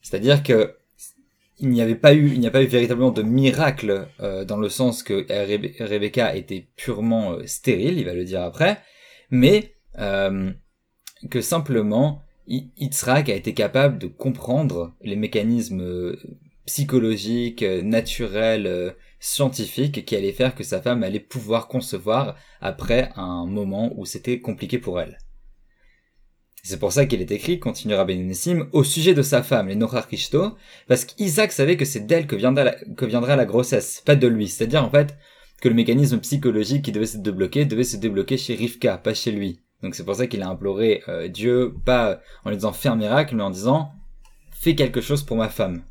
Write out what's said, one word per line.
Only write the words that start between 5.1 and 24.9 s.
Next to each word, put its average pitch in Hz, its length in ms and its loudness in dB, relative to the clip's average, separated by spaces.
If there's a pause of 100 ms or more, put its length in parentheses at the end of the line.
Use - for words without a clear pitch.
Rebe-, 104 520 -2
Rebecca 104 560 0
était 92 400 -10
purement, 110 560 -2
euh, 85 140 -6
stérile, 135 520 0
il 113 60 -2
va 87 100 -6
le 90 100 -4
dire 92 180 -6
après, 160 360 0 (520)
mais, 165 440 4 (240)
euh, 98 540 -2 (760)
que 123 120 0
simplement, 139 800 0 (240)
I-, - 320 -6
Yitzhak 139 500 0
a 107 60 0
été 98 200 -4
capable 127 440 2
de 92 80 -10
comprendre 123 960 -2
les 101 140 -6
mécanismes, 107 680 -2
euh, 90 340 -6 (480)
psychologiques, 117 1000 0
euh, 92 180 0
naturels, 110 840 0
euh, 90 240 -4 (260)
scientifiques 135 880 -2
qui - 80 -2
allaient 98 180 0
faire 127 220 0
que - 80 -10
sa - 180 -4
femme 123 220 0
allait 98 160 -4
pouvoir 113 480 -4
concevoir 110 680 -2 (240)
après 117 560 0
un 90 300 -6
moment 101 500 -4
où 98 80 -10
c'était - 340 -6
compliqué 123 400 -6
pour 90 220 -4